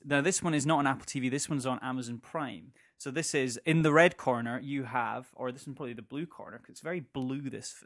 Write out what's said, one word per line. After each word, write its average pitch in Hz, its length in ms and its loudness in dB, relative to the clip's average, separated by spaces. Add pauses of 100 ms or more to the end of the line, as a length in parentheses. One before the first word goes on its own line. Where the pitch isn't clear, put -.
Now, 143 160 4
this 180 220 2
one 175 100 2
is 143 140 2
not 151 140 4
on 143 60 4
Apple 135 200 0
T - 120 -6
V. 127 120 0
This 139 180 -2
one's 139 160 -2
on 127 180 0
Amazon 123 360 -6
Prime. 120 540 -10 (260)
So 143 120 -8
this 156 240 -4
is, 131 320 0
in 160 160 6
the 156 100 6
red 170 240 8
corner, 120 460 0
you 139 220 -4
have, 117 500 -4
or 127 160 -6
this 123 160 -10
is 135 80 -10
probably 127 200 -10
the 113 80 -14
blue 143 220 -8
corner, 113 340 -14
'cause - 100 -20
it's - 140 -20
very 170 180 -6
blue, 135 500 -4
this, - 360 -12